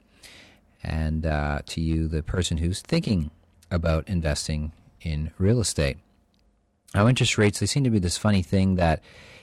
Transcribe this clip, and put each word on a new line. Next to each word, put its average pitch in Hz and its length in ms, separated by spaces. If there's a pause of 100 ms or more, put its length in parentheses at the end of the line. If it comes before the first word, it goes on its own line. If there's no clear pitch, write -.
(840)
and, 78 420
uh, 73 400
to - 160
you, 80 260
the 78 160
person 87 360
who's 85 240
thinking 104 480 (400)
about 80 360
investing 78 680 (280)
in 78 380
real 104 200
estate. 76 380 (1000)
Now, 104 140
interest 123 300
rates, 104 220
they 104 60
seem 139 180
to 123 60
be 110 80
this 87 200
funny 101 240
thing 95 320
that 82 280 (400)